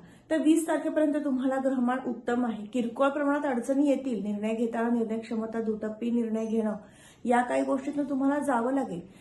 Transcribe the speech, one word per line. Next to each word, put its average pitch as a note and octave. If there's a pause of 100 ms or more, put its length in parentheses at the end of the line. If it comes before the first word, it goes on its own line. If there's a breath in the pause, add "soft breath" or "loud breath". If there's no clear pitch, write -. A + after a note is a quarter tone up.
(300 loud breath)
तर D#4
वीस D#4+
तारखेपर्यंत D#4 (100)
तुम्हाला C4
ग्रहमान B3+
उत्तम A#3+
आहे. G#3
किरकोळ B3
प्रमाणात C#4+
अडचणी C4+
येतील, C4
निर्णय G#3
घेताना A#3
निर्णय A3+
क्षमता, A3+
दुटप्पी G#3+
निर्णय A3+
घेणं, G#3+ (500 loud breath)
या A#3+
काही C4
गोष्टीतून C#4
तुम्हाला C#4
जावं B3+
लागेल. G3+ (200 loud breath)